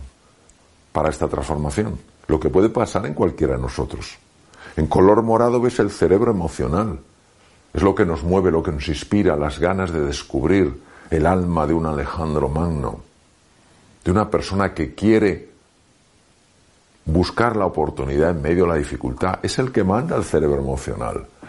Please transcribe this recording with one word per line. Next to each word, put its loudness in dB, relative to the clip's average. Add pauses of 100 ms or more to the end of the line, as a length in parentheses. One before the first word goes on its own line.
(920)
para 0
esta -2
transformación? -4 (280)
Lo 2
que 0
puede 4
pasar -2
en -6
cualquiera 0
de -4
nosotros. -8 (580)
En 0
color 6
morado 2
ves 0
el 2
cerebro 2
emocional. -2 (760)
Es -4
lo 4
que 4
nos -2
mueve, 4
lo 2
que -2
nos -6
inspira, 0
las -2
ganas 0
de -2
descubrir 0 (300)
el 2
alma 2
de 0
un 0
Alejandro -2
Magno, -4 (1040)
de 0
una 2
persona -2
que -6
quiere 2 (1600)
buscar 2
la 0
oportunidad 0
en -4
medio 2
de 2
la 0
dificultad. -4
Es -4
el -2
que 0
manda 0
el -4
cerebro 0
emocional. -6 (240)